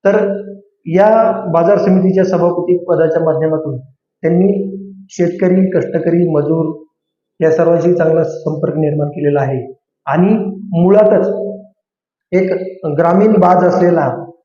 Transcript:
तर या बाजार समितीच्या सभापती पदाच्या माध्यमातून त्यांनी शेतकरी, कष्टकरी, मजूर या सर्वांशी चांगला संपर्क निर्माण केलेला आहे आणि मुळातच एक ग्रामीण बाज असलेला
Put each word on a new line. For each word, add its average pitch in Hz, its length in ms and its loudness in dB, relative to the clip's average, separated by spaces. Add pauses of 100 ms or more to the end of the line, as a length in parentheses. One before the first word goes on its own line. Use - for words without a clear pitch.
तर 196 360 0 (420)
या 220 460 4 (200)
बाजार 170 260 2
समितीच्या 185 480 2
सभापती 175 600 0
पदाच्या 160 380 0
माध्यमातून 156 560 -2 (100)
त्यांनी 190 880 -2 (320)
शेतकरी, 185 600 0
कष्टकरी, 170 600 -2
मजूर 156 560 -2 (560)
या 160 100 2
सर्वांशी 170 420 2
चांगला 160 300 2
संपर्क 156 540 -6
निर्माण 147 300 -2
केलेला 143 340 -2
आहे 131 320 -6 (320)
आणि 190 500 0 (260)
मुळातच 202 460 4 (1040)
एक 185 200 0 (340)
ग्रामीण 170 460 2
बाज 180 360 4
असलेला 175 580 0 (200)